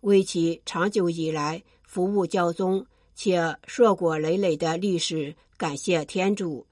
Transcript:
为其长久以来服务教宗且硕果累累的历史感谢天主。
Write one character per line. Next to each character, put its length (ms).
为 220
其 420
长 240
久 200
以 200
来 340
服 320
务 100
教 260
宗 340
且 440
硕 260
果 240
累 200
累 200
的 200
历 200
史 380
感 200
谢 280
天 300
主。 360